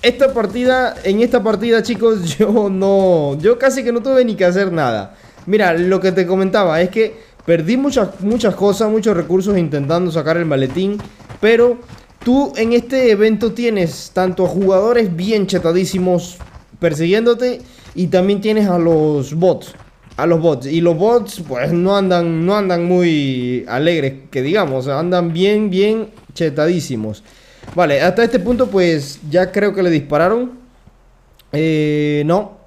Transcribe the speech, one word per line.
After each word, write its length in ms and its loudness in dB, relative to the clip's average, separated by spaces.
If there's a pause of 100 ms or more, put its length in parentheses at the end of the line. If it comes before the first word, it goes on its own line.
esta 300 2
partida, 720 0
en 160 2
esta 220 2
partida, 400 2
chicos, 560 0
<laughs> 0 -
yo 320 2
no, 680 2
yo 200 2
casi 260 0
que 80 -2
no 100 -2
tuve 220 2
ni 100 -2
que 100 0
hacer 280 0
nada. 420 -2 (320)
Mira, 280 2
lo 260 2
que 120 0
te 140 0
comentaba 540 0
es 80 2
que 280 -2 (280)
perdí 320 2
muchas, 440 -2
muchas 340 0
cosas, 360 0
muchos 260 0
recursos 420 0
intentando 520 -2
sacar 280 -2
el 80 -2
maletín, 500 -2 (420)
pero 400 2 (460)
tú 320 2
en 160 0
este 380 2
evento 420 2
tienes 640 -4
tanto 320 0
a 20 0
jugadores 680 2
bien 320 -2
chetadísimos 920 -2 (400)
persiguiéndote 840 0 (340)
y 120 -2
también 340 2
tienes 280 0
a 100 0
los 560 0
bots. 400 0 (420)
A 100 -2
los 140 2
bots. 260 0
Y 140 0
los 160 2
bots, 500 0
pues, 260 -4
no 240 2
andan, 500 0
no 100 2
andan 280 -2
muy 840 0
alegres, 460 0 (160)
que 120 -4
digamos. 460 -2
Andan 440 -2
bien, 380 0
bien 380 0 (260)
chetadísimos. 880 -4 (520)
Vale, 260 2
hasta 240 2
este 160 0
punto, 280 0
pues, 520 0 (100)
ya 220 0
creo 200 0
que 100 -2
le 80 2
dispararon. 640 0 (1000)
Eh, 720 0
no. 400 -2